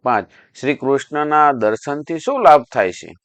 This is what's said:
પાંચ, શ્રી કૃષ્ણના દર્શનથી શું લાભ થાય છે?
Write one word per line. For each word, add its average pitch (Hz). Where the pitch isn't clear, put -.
પાંચ, 117
શ્રી 135
કૃષ્ણના 147
દર્શનથી 143
શું 254
લાભ 151
થાય 98
છે? 85